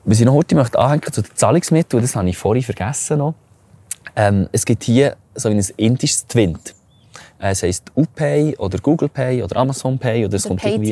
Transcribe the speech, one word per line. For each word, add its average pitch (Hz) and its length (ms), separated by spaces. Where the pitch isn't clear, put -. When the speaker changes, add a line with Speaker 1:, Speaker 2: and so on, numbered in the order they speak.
Speaker 1:
Was 110 160
ich 117 60
noch 131 80
heute 160 220
möchte 127 220
anhängen 143 360
zu 113 80
den - 140
Zahlungsmitteln, 151 640
das 127 160
habe 92 100
ich 87 100
vorhin 120 260
vergessen 120 560
noch. 147 140
Ähm, 101 360
es - 140
gibt - 180
hier 131 320
so - 140
wie 107 60
ein 101 100
indisches 123 500
Twint. 95 480
Äh, 98 120
es 95 120
heisst - 320
UPay 151 640
oder 95 220
Google 147 300
Pay 127 320
oder 101 160
Amazon 131 400
Pay 117 280
oder 95 100
es 95 100
Speaker 2:
Oder 101 100
Speaker 1:
kommt - 100
irgendwie 107 260